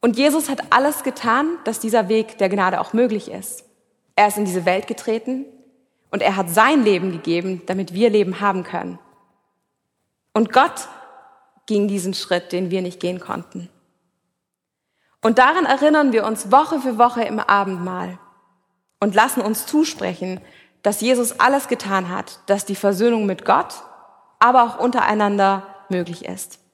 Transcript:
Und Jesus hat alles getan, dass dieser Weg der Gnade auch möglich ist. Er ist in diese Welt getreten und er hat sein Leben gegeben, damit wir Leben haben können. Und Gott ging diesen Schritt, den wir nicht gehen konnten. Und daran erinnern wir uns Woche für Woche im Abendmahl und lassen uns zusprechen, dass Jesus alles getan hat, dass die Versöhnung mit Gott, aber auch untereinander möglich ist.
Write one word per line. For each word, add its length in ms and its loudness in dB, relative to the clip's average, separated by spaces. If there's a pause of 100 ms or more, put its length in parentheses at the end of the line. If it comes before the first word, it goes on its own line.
Und 160 2
Jesus 320 2
hat 240 -2
alles 300 2
getan, 640 -2
dass 140 -4
dieser 300 0
Weg 300 -2
der 100 2
Gnade 320 0
auch 120 -8
möglich 360 0
ist. 340 -14 (520)
Er 120 6
ist 120 -2
in 60 0
diese 200 -4
Welt 220 0
getreten 580 -6 (640)
und 140 -4
er 120 2
hat 140 -2
sein 340 4
Leben 280 2
gegeben, 560 -4
damit 260 -4
wir 160 4
Leben 300 0
haben 240 -2
können. 340 -10 (1400)
Und 180 0
Gott 360 2 (800)
ging 200 0
diesen 280 -4
Schritt, 360 -4
den 200 -4
wir 100 -2
nicht 180 -10
gehen 200 -6
konnten. 500 -12 (1500)
Und 160 2
daran 300 6
erinnern 440 4
wir 140 0
uns 260 -4
Woche 280 4
für 180 -4
Woche 240 4
im 160 -4
Abendmahl 800 -2 (840)
und 140 0
lassen 280 2
uns 260 -4
zusprechen, 760 -2 (400)
dass 200 0
Jesus 380 0
alles 280 2
getan 420 -4
hat, 380 -10
dass 180 0
die 80 -6
Versöhnung 540 0
mit 180 -6
Gott, 380 -2 (560)
aber 240 6
auch 160 -4
untereinander 880 0 (220)
möglich 360 -6
ist. 320 -14 (160)